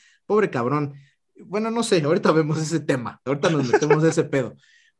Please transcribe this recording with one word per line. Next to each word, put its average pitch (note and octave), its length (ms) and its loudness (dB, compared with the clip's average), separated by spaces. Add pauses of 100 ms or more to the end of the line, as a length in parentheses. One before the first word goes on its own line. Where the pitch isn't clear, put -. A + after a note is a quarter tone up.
(260)
pobre G3+ 240 2
cabrón, C#3+ 440 -2 (500)
bueno, G#3+ 260 -4
no A#3 120 -2
sé, G3 200 2
ahorita D#3+ 300 2
vemos D#3 260 0
ese D#3 220 -2
tema, C3+ 440 -4
ahorita C#3+ 260 0
nos C#3 200 0
metemos D3+ 340 2
a D#3+ 40 4
ese D#3+ 160 2
pedo, B2+ 300 -4 (460)